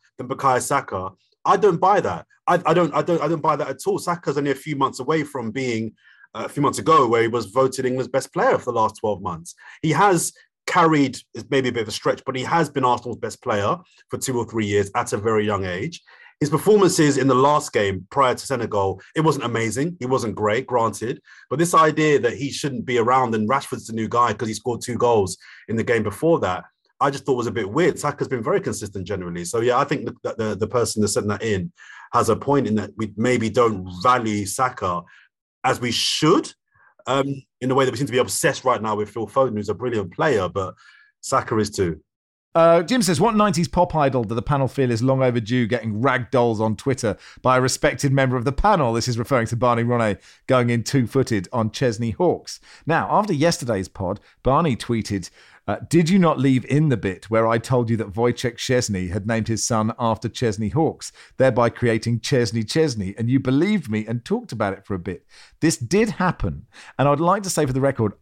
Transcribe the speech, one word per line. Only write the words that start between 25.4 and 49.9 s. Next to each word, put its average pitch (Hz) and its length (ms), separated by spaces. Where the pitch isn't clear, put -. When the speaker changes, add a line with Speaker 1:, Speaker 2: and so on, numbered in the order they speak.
Speaker 1:
in 113 80
the 110 80
game 117 180
before 143 380
that, 90 240
I 139 100
just 139 140
thought 135 120
was 120 100
a 113 60
bit 101 180
weird. 147 280
Saka's 143 300
been 120 140
very 180 180
consistent 101 460
generally. 87 400
So, 113 140
yeah, 120 180
I 143 60
think 117 260
that - 120
the, 107 200
the, 107 100
person 110 360
that 101 60
sent 104 200
that 104 140
in 95 300
has 113 160
a 107 80
point 139 300
in 107 100
that 101 200
we 104 200
maybe 117 340
don't 110 360
value 110 440
Saka 98 560
as 123 160
we 120 100
should, - 640
um, 135 200
in 127 80
the 131 60
way 135 100
that 127 60
we 117 80
seem 135 80
to 113 60
be 123 60
obsessed - 460
right 120 160
now 107 160
with 104 140
Phil 110 160
Foden, 127 300
who's 101 120
a 104 60
brilliant 104 400
player, 123 340
but 90 260
Saka 123 360
is 107 120
too. 87 300
Speaker 2:
Uh, 165 280
Jim 233 200
says, 160 180
"What 220 160
nineties 190 320
pop 180 260
idol 135 300
do 110 100
the 113 60
panel 139 260
feel 127 240
is 113 120
long 131 200
overdue 120 440
getting 110 340
rag 127 300
dolls 120 280
on 110 160
Twitter 120 440
by 127 160
a - 20
respected 135 540
member 135 220
of 120 100
the 139 60
panel?" 156 420
This 117 140
is 117 100
referring 120 300
to 120 80
Barney 117 280
Ronay 117 340